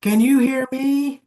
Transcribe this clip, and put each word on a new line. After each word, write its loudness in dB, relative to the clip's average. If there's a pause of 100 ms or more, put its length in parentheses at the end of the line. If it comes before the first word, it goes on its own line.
Can 0
you 4
hear 0
me? -2